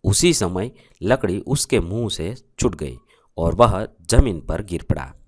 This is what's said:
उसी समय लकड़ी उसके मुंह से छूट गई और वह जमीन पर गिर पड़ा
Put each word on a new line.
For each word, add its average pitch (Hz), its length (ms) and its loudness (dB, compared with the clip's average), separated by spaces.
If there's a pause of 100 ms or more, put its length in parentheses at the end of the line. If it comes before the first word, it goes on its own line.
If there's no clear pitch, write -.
उसी 160 300 4
समय 92 380 -2 (300)
लकड़ी 101 360 0
उसके 131 420 0
मुंह 101 300 -4
से 85 240 -6 (240)
छूट 107 160 0
गई 64 240 -10 (400)
और 82 160 2
वह 104 340 4 (140)
जमीन 113 380 4
पर 82 220 -6
गिर 85 200 -6
पड़ा 67 300 -8 (160)